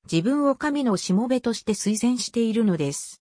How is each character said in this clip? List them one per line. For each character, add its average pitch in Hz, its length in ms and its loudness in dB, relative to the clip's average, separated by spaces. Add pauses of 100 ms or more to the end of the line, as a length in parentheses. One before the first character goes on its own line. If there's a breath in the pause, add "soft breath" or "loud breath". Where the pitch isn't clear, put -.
(100)
自 165 120 2
分 277 260 2
を 269 80 2
神 294 280 -2
の 214 120 2
し - 160 -2
も 220 160 2
べ 254 140 0
と 233 100 -2
し - 120 -8
て 214 100 0
推 214 260 -2
薦 247 160 2
し - 160 -6
て 240 80 -2
い 226 100 0
る 220 140 0
の 180 140 2
で 143 160 -2
す。 - 260 -14 (120)